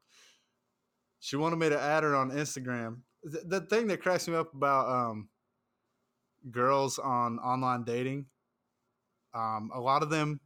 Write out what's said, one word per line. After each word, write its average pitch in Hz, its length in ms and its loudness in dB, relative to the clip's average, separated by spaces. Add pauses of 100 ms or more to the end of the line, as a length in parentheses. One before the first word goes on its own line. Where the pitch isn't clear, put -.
(1200)
She - 160 -6
wanted 165 220 0
me 160 120 2
to 147 120 2
add 156 220 2
her 147 120 4
on 131 160 2
Instagram. 127 680 -6 (240)
The, 160 220 -8
the 160 160 -2
thing 220 260 0
that 180 140 0
cracks 180 260 2
me 170 80 -2
up 165 180 -2
about, 135 360 2
um, 117 400 -2 (1200)
girls 131 480 2
on 120 400 0
online 127 440 0
dating, 127 440 -4 (1040)
um, 110 400 -4
a 127 80 -6
lot 139 220 4
of 151 60 -4
them 151 360 0